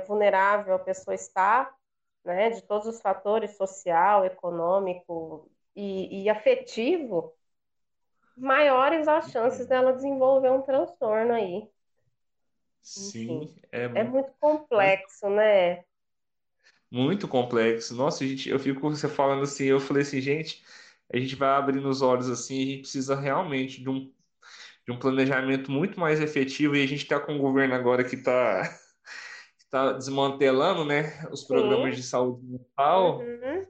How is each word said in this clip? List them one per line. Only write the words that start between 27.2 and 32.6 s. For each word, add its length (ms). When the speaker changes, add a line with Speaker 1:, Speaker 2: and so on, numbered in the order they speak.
Speaker 2:
um 60
governo 360
agora 280
que 140
tá, 460
<laughs> 960
que 100
tá 220
desmantelando, 920
né, 460
os 100
Speaker 1:
Sim. 60
Speaker 2:
programas 480
de 80
saúde 420
mental. 760